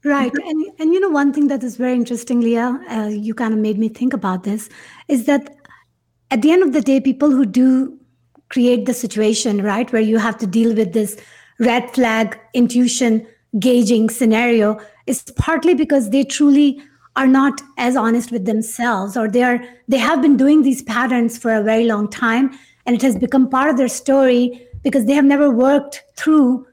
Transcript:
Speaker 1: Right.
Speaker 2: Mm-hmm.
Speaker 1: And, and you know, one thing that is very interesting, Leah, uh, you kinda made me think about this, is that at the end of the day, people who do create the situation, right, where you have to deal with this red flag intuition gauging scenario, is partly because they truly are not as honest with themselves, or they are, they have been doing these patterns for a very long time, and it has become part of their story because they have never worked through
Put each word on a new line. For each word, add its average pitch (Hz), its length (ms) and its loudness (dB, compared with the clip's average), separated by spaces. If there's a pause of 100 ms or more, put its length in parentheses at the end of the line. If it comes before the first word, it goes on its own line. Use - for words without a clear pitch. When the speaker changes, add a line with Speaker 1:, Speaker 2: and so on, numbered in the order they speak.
Speaker 1:
Right. 277 300 -2
Speaker 2:
Mm-hmm. 330 160 -8
Speaker 1:
And, 311 180 -4 (140)
and 320 120 0
you 381 60 2
know, 392 100 0
one 285 240 0
thing 294 160 0
that 269 140 -4
is 247 140 -8
very 254 180 -2
interesting, 240 460 -4
Leah, 240 400 -2 (100)
uh, 220 180 -6
you 214 240 -6
kinda 220 240 -4
made 214 220 -2
me 220 100 -2
think 247 240 -4
about 185 300 -4
this, 208 260 -6 (380)
is 247 200 -2
that 285 280 -2 (800)
at 220 100 -2
the 302 80 4
end 359 140 4
of 285 80 0
the 294 80 0
day, 269 180 2
people 269 320 0
who 262 160 2
do 262 500 0 (520)
create 240 380 0
the 247 80 -2
situation, 214 680 -2
right, 208 300 -4
where 220 100 0
you 220 160 2
have 220 200 -2
to 214 100 -6
deal 226 260 0
with 208 200 -2
this 208 220 -2 (440)
red 240 340 0
flag 226 420 0 (180)
intuition 233 680 0 (360)
gauging 233 500 2
scenario, 220 720 0 (260)
is - 160 -6 (140)
partly 320 380 0
because 269 360 0
they 277 140 2
truly 285 580 2 (340)
are 269 120 2
not 269 340 2 (160)
as 247 160 -2
honest 226 380 -2
with 202 120 -6
themselves, 214 720 -4
or 220 120 -2
they 247 160 0
are, 247 180 0 (240)
they 262 120 0
have 277 220 0
been 285 160 4
doing 285 260 4
these 254 200 0
patterns 233 560 -2
for 226 160 -2
a 214 80 0
very 220 220 2
long 208 260 -2
time, 247 400 0 (360)
and 240 100 0
it 202 60 -2
has 254 140 2
become 254 320 0
part 262 220 0
of 254 60 0
their 262 100 0
story 247 800 0 (160)
because 277 240 0
they 269 60 0
have 285 120 4
never 277 240 4
worked 269 540 0 (140)
through 277 560 2